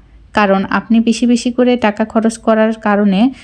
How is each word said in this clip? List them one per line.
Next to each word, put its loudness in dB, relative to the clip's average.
কারণ 0
আপনি 0
বেশি 0
বেশি 0
করে 0
টাকা -2
খরচ -2
করার 0
কারণে 0